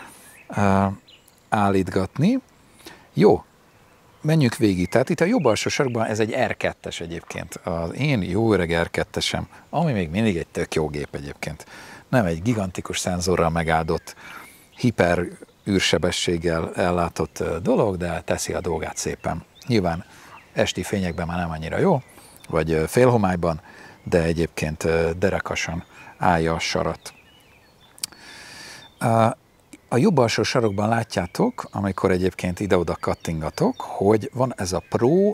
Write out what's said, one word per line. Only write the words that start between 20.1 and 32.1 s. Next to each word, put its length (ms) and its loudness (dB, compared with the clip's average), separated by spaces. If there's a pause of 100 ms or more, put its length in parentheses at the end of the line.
esti 300 -2
fényekben 440 -4
már 100 -6
nem 120 -4
annyira 280 -6
jó, 240 2 (480)
vagy, 220 0
ö, 160 2
félhomályban, 760 2 (420)
de 200 2
egyébként, 600 -2
ö, 360 2
derekasan 640 -2 (340)
állja 360 2
a 60 -2
sarat. 540 -4 (1900)
Ö, 280 4 (600)
A 80 2
jobb 200 4
alsó 260 4
sarokban 460 0
látjátok, 840 -2
amikor 400 0